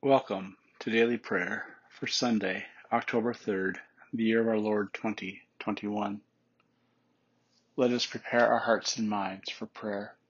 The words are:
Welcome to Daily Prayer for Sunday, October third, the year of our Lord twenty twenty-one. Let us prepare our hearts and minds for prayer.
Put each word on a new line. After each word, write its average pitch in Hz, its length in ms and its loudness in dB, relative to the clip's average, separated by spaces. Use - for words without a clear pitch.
Welcome 101 560 2
to - 100 -6
Daily 117 280 4
Prayer - 500 -4
for - 160 -10
Sunday, 101 580 0
October 117 440 0
third, 95 420 -2
the 113 100 0
year 113 180 4
of 113 60 2
our 110 100 2
Lord 104 380 0
twenty 101 480 -6
twenty-one. 104 640 -4
Let 123 140 4
us 120 160 0
prepare 120 440 2
our 117 60 6
hearts 110 400 0
and 110 100 0
minds 98 440 -4
for - 160 -10
prayer. 104 480 -8